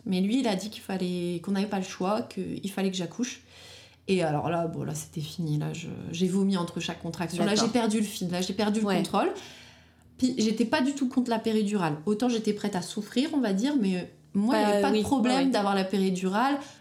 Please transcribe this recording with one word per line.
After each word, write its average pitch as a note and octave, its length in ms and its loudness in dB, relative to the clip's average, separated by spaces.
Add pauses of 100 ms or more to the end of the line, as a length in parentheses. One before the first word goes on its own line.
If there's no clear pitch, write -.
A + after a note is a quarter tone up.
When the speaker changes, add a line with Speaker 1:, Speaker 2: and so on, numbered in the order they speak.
Speaker 1:
Mais F#3 140 0
lui, G#3 200 2
il C4 80 0
a G3+ 60 2
dit F#3 160 -6
qu'il - 120 -16
fallait, F3+ 600 -4
qu'on G3 80 -4
n'avait G3 160 0
pas G3+ 100 -2
le F#3 60 -4
choix, G3 380 -2
qu'il F#3 480 -8
fallait G3 200 -2
que F#3 60 -6
j'accouche. F#3 460 -6 (680)
Et F#3 160 2
alors D3 260 0
là, E3+ 160 0
bon, D3 160 -6
là, D#3 140 -6
c'était - 240 -10
fini. D3+ 380 -4
Là, D#3 140 -4
je, E3+ 140 -10 (240)
j'ai E3+ 160 0
vomi G3 300 2
entre F3 240 -4
chaque E3 200 -8
contraction. E3+ 440 -2
Là, G3 100 2
Speaker 2:
D'accord. A3 120 4
Speaker 1:
j'ai A3 60 0
perdu A3+ 280 2
le G#3+ 40 0
fil. F#3+ 260 -6
Là, F3+ 100 -2
j'ai F#3 120 -4
perdu G#3 280 0
le G#3 60 2
Speaker 2:
Ouais. F#3+ 100 2
Speaker 1:
contrôle. G3+ 360 0 (840)
Puis, B3+ 200 2
j'étais A3 260 2
pas A3+ 180 2
du C4+ 100 2
tout C4+ 160 -2
contre B3 220 0
la A3+ 80 2
péridurale. G#3 680 0
Autant G#3+ 240 2
j'étais A3 240 0
prête G3+ 220 -2
à F3+ 80 -2
souffrir, A#3+ 500 -2
on D4 80 2
va A3 120 2
dire, A#3 280 2
mais F#3+ 320 0 (220)
moi, G#3+ 220 4
il G#3+ 40 4
y G#3 40 4
Speaker 2:
Bah, G#3 80 4
Speaker 1:
avait G3+ 100 4
pas F#3+ 80 4
Speaker 2:
oui. G#3+ 80 4
Speaker 1:
de G#3+ 60 4
problème B3 340 4
Speaker 2:
Ouais, C#4 60 4
ouais. C4+ 60 4
Speaker 1:
d'avoir G3+ 260 2
la F#3+ 80 2
péridurale. F#3+ 760 2 (220)